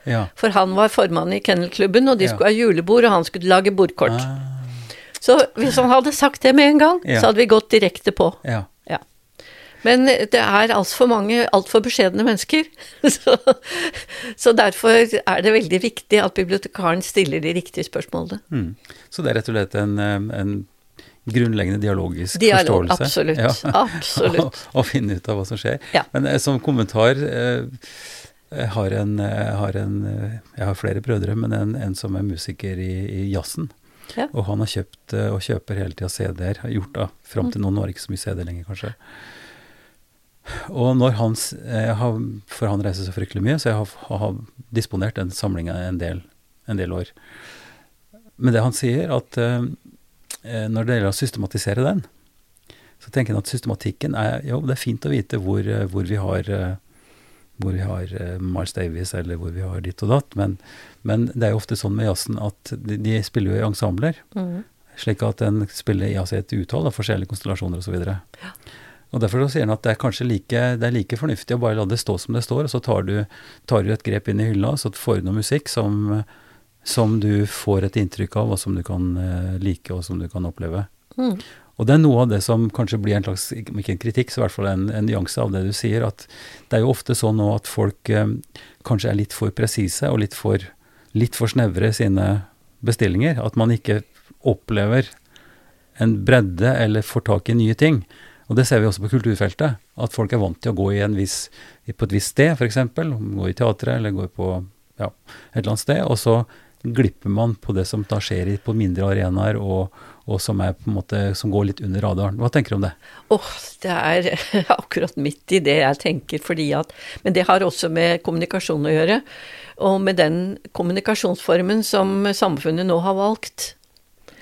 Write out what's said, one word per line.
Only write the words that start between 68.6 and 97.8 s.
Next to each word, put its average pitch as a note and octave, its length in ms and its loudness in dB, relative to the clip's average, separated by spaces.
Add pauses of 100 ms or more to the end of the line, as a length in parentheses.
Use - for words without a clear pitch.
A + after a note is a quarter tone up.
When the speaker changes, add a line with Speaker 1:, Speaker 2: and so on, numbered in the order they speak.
Speaker 1:
Og B2+ 80 -2
derfor A2+ 220 0
så C#3 80 0
sier C#3 160 0
han A2 60 0
at A2 100 -4
det A#2 100 0
er G#2 60 -2
kanskje B2 300 -2
like, A#2 320 -2 (180)
det A#2 80 -2
er A#2+ 60 0
like A#2+ 240 -2
fornuftig B2 400 -4
å A#2+ 40 -2
bare A2+ 140 0
la G#2+ 100 0
det G#2+ 140 -2
stå F#2+ 220 -2
som A2+ 140 -6
det A#2+ 100 -2
står, C#3 200 -2
og C#3 60 -4
så B2 100 -2
tar G#2 220 0
du, G2+ 220 -2 (420)
tar G#2+ 160 2
du G#2 100 0
et - 120 -4
grep G2+ 240 -2
inn G#2 120 0
i A2 120 0
hylla, G#2+ 260 0
så - 140 -4
får A2 280 -2
du F2 60 -4
noe G#2 140 -2
musikk C#3+ 280 -2
som, G#2 540 -2 (640)
som A2 340 2
du G#2 280 2
får G2 420 -2
et - 80 -4
inntrykk G2+ 400 -2
av, G#2+ 160 0
og F#2+ 80 -2
som F#2+ 160 -4
du F2+ 100 -4
kan, F2+ 300 -2
eh, F#2 420 -4
like, F#2 320 -4
og F2+ 140 -6
som F#2 160 -6
du E2+ 80 -8
kan F2+ 180 -6
oppleve. F2 400 -6 (300)
Speaker 2:
Mhm. A3+ 240 -2 (400)
Speaker 1:
Og A2+ 60 0
det C3+ 80 6
er D#3 80 8
noe B2+ 200 6
av B2 60 4
det G#2 160 0
som A2+ 260 2
kanskje A2+ 300 -2
blir G2+ 160 0
en G2 80 0
slags, - 320 -6
ikke G#2 320 -8
en F#2+ 100 -2
kritikk, A2+ 320 -2
så - 80 -8
i A#2+ 60 2
hvert - 80 -2
fall G2+ 160 -4
en, F#2+ 220 -2
en G#2+ 160 -2
nyanse G#2 340 -2
av A2 100 0
det F#2+ 140 -2
du G2+ 80 -2
sier, A2+ 340 -2
at - 200 -8 (420)
det A#2 80 0
er A2+ 80 4
jo C3 80 2
ofte - 240 -2
sånn A2 240 0
nå G#2 160 2
at - 100 -6
folk, - 440 -2
eh, G#2+ 160 2 (580)
kanskje A2 260 0
er G#2+ 60 0
litt G#2 160 -2
for G#2 180 -2
presise A2 640 -2
og G#2+ 80 2
litt G2+ 160 -4
for, G#2 220 0 (560)
litt A2+ 200 2
for A2+ 140 0
snevre G2+ 400 2
i G#2+ 80 -2
sine G2 480 0 (400)
bestillinger, A#2 580 0
at A2 140 -4
man A#2 160 4
ikke G#2+ 300 0 (420)
opplever A2 640 0 (920)
en A2+ 240 2
bredde G#2 520 4
eller A2 260 0
får - 220 -4
tak G#2 240 0
i A#2+ 80 2
nye A2+ 180 4
ting. D3 300 2 (460)